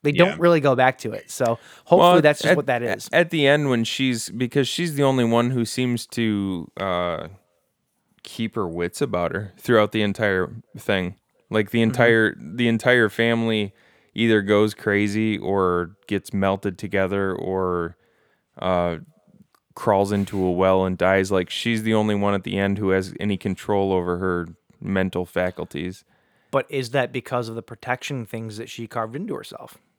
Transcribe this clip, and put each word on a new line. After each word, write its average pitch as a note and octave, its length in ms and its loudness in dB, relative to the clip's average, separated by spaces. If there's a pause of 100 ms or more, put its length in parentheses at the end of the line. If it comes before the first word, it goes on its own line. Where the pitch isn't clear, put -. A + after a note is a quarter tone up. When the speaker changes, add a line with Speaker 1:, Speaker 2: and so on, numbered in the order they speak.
Speaker 1:
They D3 80 2
Speaker 2:
Yeah. E3 140 4
Speaker 1:
don't F#3 140 -4
really E3+ 200 4
go C#3 160 4
back B2+ 240 2
to A2 140 -8
it. - 180 -12
So A#2 260 0 (280)
hopefully F3 140 6
Speaker 3:
Well, F3 220 8
Speaker 1:
that's D3 220 4
just - 80 4
Speaker 3:
at, C#3+ 40 6
Speaker 1:
what C#3 120 -2
that A#2+ 160 -2
is. - 280 -6
Speaker 3:
at E3 200 2
the D3 160 2
end D3 200 4
when A#2+ 160 2
she's, B2 460 -2
because B2+ 380 -2
she's E3+ 260 -4
the C#3+ 80 -2
only C3+ 240 4
one A#2 240 2
who B2 160 0
seems B2 420 -2
to, G2+ 640 -2 (100)
uh, F2 500 -4 (920)
keep - 320 -8
her G#2 140 -4
wits E2+ 340 -4
about F2 300 -2
her G2+ 260 -8
throughout G#2+ 340 4
the A2 120 0
entire G2 500 0 (240)
thing. F#2+ 380 -2 (340)
Like, G#2+ 220 0
the A#2 80 2
Speaker 1:
Mm-hmm. A2+ 100 4
Speaker 3:
entire, A2+ 500 4
the A#2 280 -2
entire A#2 420 2
family A2+ 640 -2 (400)
either A2 280 4
goes G#2 320 4
crazy G#2 640 0
or F2+ 540 -2 (160)
gets - 260 -4
melted G2 420 -2
together F#2+ 600 -2
or, F2+ 600 -4 (640)
uh, F2 400 -2 (800)
crawls G2 360 0
into G2 320 -2
a F2+ 80 2
well F#2+ 340 2
and F#2 120 -2
dies. F#2+ 340 2
Like, F#2 200 -2
she's A2+ 320 -4
the A2 100 0
only G#2+ 220 0
one G2+ 180 0
at F#2+ 100 -4
the F#2+ 140 -6
end G2 220 0
who G2+ 100 0
has F#2+ 300 0
any G2+ 180 -2
control G2 560 -2
over F2+ 240 0
her F2+ 300 -2 (340)
mental F#2+ 420 -2
faculties. F2+ 800 -6 (460)
Speaker 1:
But C3+ 180 -2
is C3 240 -6
that B2+ 220 -2
because B2 340 -6
of A2+ 60 -10
the A2+ 80 -10
protection B2 640 -10
things A2+ 320 -10
that A#2 140 -14
she A#2 160 -12
carved A2+ 280 -8
into G3 200 -8
herself? - 420 -18 (220)